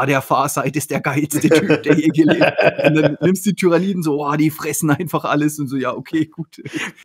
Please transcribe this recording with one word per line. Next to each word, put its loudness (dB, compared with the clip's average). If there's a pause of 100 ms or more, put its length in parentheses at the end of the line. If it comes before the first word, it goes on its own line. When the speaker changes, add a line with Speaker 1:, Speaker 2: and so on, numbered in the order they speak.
Speaker 1:
der 2
Farsight -2
ist -4
der -4
geilste -2
Typ, 4
der 2
je 2
gelebt 4
hat. 0
Und 4
dann 2
Speaker 2:
<laughs> -6
Speaker 1:
nimmst 0
du 2
die -2
Tyranniden 0
so, -2
oh, -2
die 2
fressen -4
einfach -2
alles -2
und -4
so, -6
ja, -4
okay, -4
gut. -14 (440)